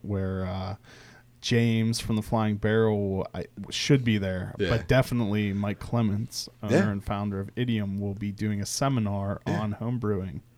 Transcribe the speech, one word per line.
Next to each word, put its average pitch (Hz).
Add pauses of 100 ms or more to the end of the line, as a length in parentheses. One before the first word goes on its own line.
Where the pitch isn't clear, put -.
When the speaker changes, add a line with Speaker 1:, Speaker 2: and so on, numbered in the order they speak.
Speaker 1:
where, 95
uh, 92 (680)
James 113
from -
the 107
Flying 107
Barrel 107 (160)
will, 95
I, 87 (240)
should 135
be 110
there, 92
Speaker 2:
Yeah. 98
Speaker 1:
but 113
definitely 107
Mike 101
Clements, 113 (140)
owner 107
Speaker 2:
Yeah. 196
Speaker 1:
and 196
founder 101
of 98
Idiom, 107
will 101
be 104
doing 104
a 101
seminar 101
Speaker 2:
Yeah. -
Speaker 1:
on 107
home 117
brewing. 95 (160)